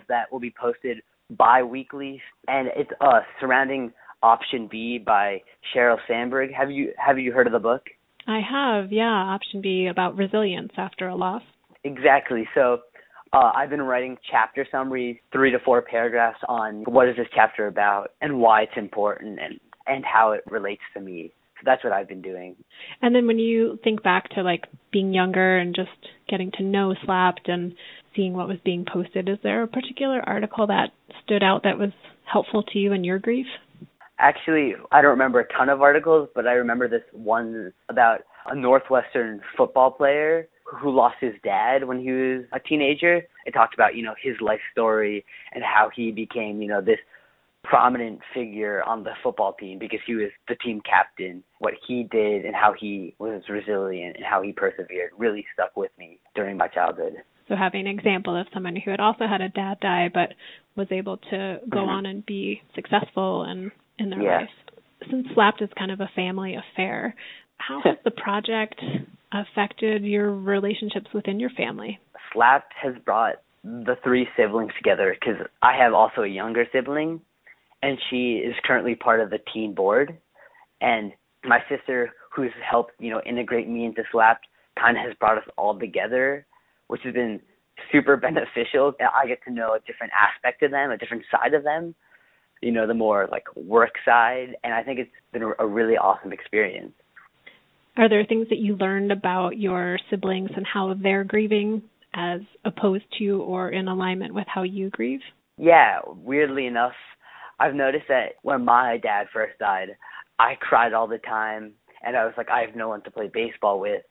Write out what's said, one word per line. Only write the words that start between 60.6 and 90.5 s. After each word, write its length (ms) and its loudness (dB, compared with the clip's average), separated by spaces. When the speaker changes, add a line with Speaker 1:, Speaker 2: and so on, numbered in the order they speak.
Speaker 2:
was 160 -4
able 260 -6
to 420 -8
go 100 -2
Speaker 1:
Mm-hmm. 100 -2
Speaker 2:
on 160 -4
and 200 -10
be 360 -6
successful 760 -2
in, 220 -10
in 100 -4
their 120 -4
Speaker 1:
Yeah. 180 4
Speaker 2:
life. 100 -8
Since 240 -4
Slapped 280 4
is 160 -6
kind 140 -6
of 100 -8
a 140 -8
family 400 -4
affair, 600 -6
how 240 -8
Speaker 1:
<laughs> 40 4
Speaker 2:
has 180 4
the 80 0
project 720 -4
affected 720 -4
your 280 0
relationships 800 -2
within 260 -4
your 100 -4
family? 500 -8
Speaker 1:
Slapped 400 4
has 120 -4
brought 320 0
the 400 -4
three 220 2
siblings 400 2
together 440 2
'cause 140 -2
I 160 6
have 160 6
also 300 4
a 40 -2
younger 440 -2
sibling, 480 -2
and 160 -4
she 280 -2
is 260 -4
currently 320 0
part 240 2
of 100 0
the 100 -4
team 200 -6
board. 440 2
And 300 -2
my 160 4
sister, 440 -4
who's 180 -2
helped, 300 0
you 100 -10
know, 160 -4
integrate 420 -4
me 180 -6
into 260 -6
Slapped, 360 4
kinda 220 2
has 160 -6
brought 220 2
us 100 -8
all 200 -2
together, 680 -2
which 160 -8
has 100 -8
been 280 -4
super 240 4
beneficial. 800 0
I 140 2
get 160 -6
to 80 -12
know 220 -2
a 80 0
different 320 -12
aspect 500 0